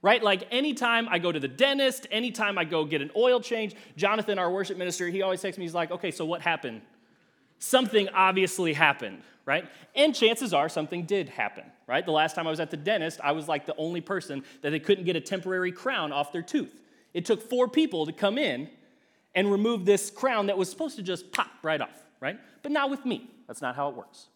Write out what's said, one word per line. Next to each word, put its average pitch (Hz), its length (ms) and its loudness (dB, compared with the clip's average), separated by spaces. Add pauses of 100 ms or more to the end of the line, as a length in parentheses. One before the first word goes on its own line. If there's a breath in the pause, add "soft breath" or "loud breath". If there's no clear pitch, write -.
Right? 220 200 6
Like, 196 300 4
anytime 240 580 2
I 180 100 2
go 175 120 0
to 160 80 -2
the 139 80 -4
dentist, 262 640 2
anytime 214 460 -2
I 170 80 0
go 160 180 0
get 151 180 -2
an 151 140 -8
oil 247 240 6
change, 220 360 -4 (200 loud breath)
Jonathan, 208 420 2
our 175 140 2
worship 190 260 -4
minister, 180 300 -4
he 185 140 -2
always 190 180 0
texts 190 180 -6
me, 190 60 -8
he's 165 100 -8
like, 170 180 -2
"Okay, 175 200 -4
so 160 140 -6
what 165 160 -4
happened?" 135 400 -2 (800 soft breath)
Something 214 500 2
obviously 185 640 2
happened, 143 480 2 (240 loud breath)
right? 156 240 -2 (240 loud breath)
And 285 220 4
chances 226 360 2
are 151 160 4
something 165 360 -4
did 170 260 -2
happen, 104 340 -6 (220)
right? 143 180 0
The 180 80 -2
last 156 240 2
time 165 120 -2
I - 20 -2
was 156 100 -4
at 160 120 -4
the 165 60 -8
dentist, 156 460 -2
I 143 100 2
was, 156 140 -4
like, 156 200 -2
the 160 80 -6
only 165 260 -4
person 160 420 -6 (200 loud breath)
that 147 80 0
they 156 80 0
couldn't 190 240 2
get 175 120 0
a 156 60 -2
temporary 185 500 -2
crown 180 400 -4
off 143 200 -2
their 170 100 -6
tooth. - 400 -4 (320 soft breath)
It 175 100 -4
took 214 160 2
four 247 280 0
people 190 400 0
to 165 40 -8
come 208 280 0
in 156 280 -2 (680 soft breath)
and 202 160 4
remove 208 340 2
this 202 240 4
crown 226 380 0
that 196 100 0
was 190 140 -2
supposed 320 240 -6
to 214 80 -10
just - 280 -6
pop - 200 -2 (100)
right 156 200 0
off, - 220 -10 (160)
right? 156 200 -6 (240 loud breath)
But 277 80 -6
not 277 180 2
with 277 160 -6
me. 233 240 -4 (160)
That's - 160 -12
not 127 140 -4
how 143 140 -2
it 123 60 -10
works - 300 -18 (100)